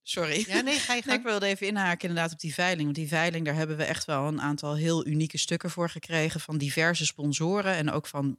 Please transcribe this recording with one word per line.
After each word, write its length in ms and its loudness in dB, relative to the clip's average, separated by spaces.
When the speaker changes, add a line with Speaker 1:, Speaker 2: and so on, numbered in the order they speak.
Speaker 1:
sorry. 460 0
Speaker 2:
Ja, 120 2
nee, 180 0
ga 160 0
je 80 0
Speaker 1:
<laughs> 40 -14
Nee, 80 2
Speaker 2:
gang. 40 2
Speaker 1:
ik 60 -4
wilde 220 2
even 200 0
inhaken 420 0
inderdaad 240 0
op 80 -14
die 140 -6
veiling. 300 2
Want 100 0
die 140 -4
veiling, 360 2
daar 100 0
hebben 220 0
we 80 0
echt 200 -2
wel 220 0
een 140 -2
aantal 360 -2
heel 300 2
unieke 320 0
stukken 320 -2
voor 200 -2
gekregen. 500 -2
Van 180 -4
diverse 480 2
sponsoren 680 0
en 160 2
ook 160 -2
van 180 -2
Speaker 2:
Noem 140 0